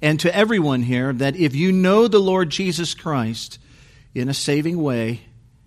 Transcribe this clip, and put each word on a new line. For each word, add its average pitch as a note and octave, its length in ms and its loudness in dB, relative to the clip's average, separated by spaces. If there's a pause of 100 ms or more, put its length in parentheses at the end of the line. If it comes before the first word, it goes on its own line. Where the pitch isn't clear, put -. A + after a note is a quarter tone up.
and D3+ 200 0
to F3 140 0
everyone F#3 480 2
here, B2+ 300 -2
that C3+ 240 -2
if D3 180 0
you F3 180 2
know F#3+ 360 4
the G#3 100 4
Lord F#3 300 2
Jesus E3+ 460 -4
Christ A#2 640 -6 (560)
in B2+ 160 -4
a - 20 -4
saving D3+ 500 -2
way, A#2 380 -2 (460)